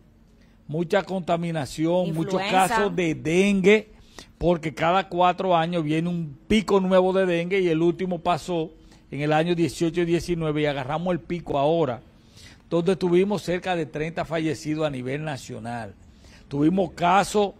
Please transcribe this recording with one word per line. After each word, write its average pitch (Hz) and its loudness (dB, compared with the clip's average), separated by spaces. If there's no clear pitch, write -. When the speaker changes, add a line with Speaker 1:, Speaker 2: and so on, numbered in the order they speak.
Speaker 1:
mucha 170 0
contaminación, 170 -2
muchos 165 -2
Speaker 2:
Influenza. 190 2
Speaker 1:
casos 202 0
de 170 0
dengue, 190 2
porque 165 0
cada 185 2
cuatro 180 2
años 165 0
viene 160 0
un 170 -6
pico 196 4
nuevo 185 4
de 190 2
dengue 175 0
y 180 2
el 160 2
último 175 0
pasó 170 -2
en 139 -6
el 147 0
año 165 2
dieciocho 170 -2
y 175 0
diecinueve 160 -2
y - 2
agarramos 147 -2
el 165 -2
pico 165 -6
ahora, 143 0
donde 175 2
tuvimos 185 2
cerca 180 -4
de 160 -2
treinta 156 -6
fallecidos 156 -4
a 151 0
nivel 131 -6
nacional. 120 -10
Tuvimos 156 2
casos 190 2